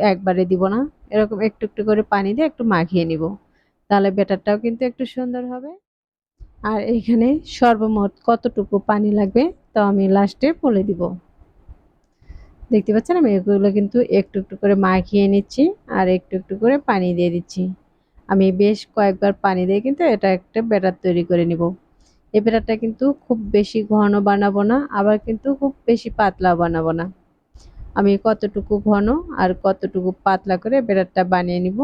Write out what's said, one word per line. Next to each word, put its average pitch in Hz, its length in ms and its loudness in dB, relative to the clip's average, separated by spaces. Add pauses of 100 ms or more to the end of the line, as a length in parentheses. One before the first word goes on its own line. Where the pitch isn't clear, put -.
একবারে 185 420 2
দিব 180 220 0
না, 208 140 -2 (300)
এরকম 208 300 0
একটু 220 240 -4
একটু 208 200 -6
করে 214 260 2
পানি 196 220 0
দিয়ে 302 140 0
একটু 294 180 -6
মাখিয়ে 175 400 0
নিব, 160 180 -4 (680)
তাহলে 196 200 4
ব্যাটারটাও 196 480 -2
কিন্তু 233 260 -4
একটু 247 220 -6
সুন্দর 247 400 -8
হবে। 254 240 -12 (920)
আর 214 160 -4 (100)
এখানে 226 400 2 (220)
সর্বমোট 220 640 2 (120)
কতটুকু 226 500 -2 (120)
পানি 208 260 0
লাগবে 208 300 0 (260)
তা - 100 -4 (100)
আমি 196 200 2
লাস্টে 196 400 2 (120)
বলে 214 240 0
দিব। 180 180 -4 (1700)
দেখতে 214 220 2
পাচ্ছেন 233 260 0
আমি 269 140 4
এগুলো 202 400 2
কিন্তু 202 260 0 (140)
একটু 196 260 0
একটু 190 180 -8
করে 202 220 2
মাখিয়ে 185 500 2
নিচ্ছি 202 340 0 (280)
আর 190 180 0
একটু 185 280 0
একটু 190 200 -10
করে 233 240 2
পানি 190 340 0
দিয়ে 175 160 0
দিচ্ছি। 175 320 -6 (680)
আমি 196 240 4
বেশ 202 260 2 (120)
কয়েকবার 202 500 0
পানি 185 240 0
দিয়ে 196 160 0
কিন্তু 277 240 -4
এটা 214 260 2
একটা 185 320 -4
ব্যাটার 190 380 0
তৈরি 175 240 0
করে 175 220 0
নিব। 170 160 -2 (720)
এই 208 60 2
ব্যাটারটা 220 360 -2
কিন্তু 226 280 -6 (160)
খুব 233 180 -2 (120)
বেশি 208 340 0
ঘন 208 360 2
বানাবো 202 420 0
না, 226 140 2 (160)
আবার 208 260 2
কিন্তু 226 360 -8
খুব 277 180 -2 (120)
বেশি 226 260 0
পাতলা 185 440 0
বানাবো 165 380 0
না। 165 120 -4 (880)
আমি 202 240 4
কতটুকু 214 600 -2
ঘন 208 280 2 (280)
আর 185 140 2 (120)
কতটুকু 190 480 -2 (120)
পাতলা 190 340 -2
করে 226 240 -2
ব্যাটারটা 190 440 0
বানিয়ে 180 360 -2
নিব 185 240 -2